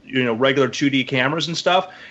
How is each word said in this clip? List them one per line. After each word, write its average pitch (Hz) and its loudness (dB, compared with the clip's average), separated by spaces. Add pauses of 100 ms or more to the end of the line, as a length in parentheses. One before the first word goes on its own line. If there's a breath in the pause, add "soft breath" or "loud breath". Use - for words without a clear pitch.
you 131 -2
know, 123 0
regular 135 2
two 143 -2
D 135 0
cameras 139 -2
and 165 -6
stuff. 185 0 (180 loud breath)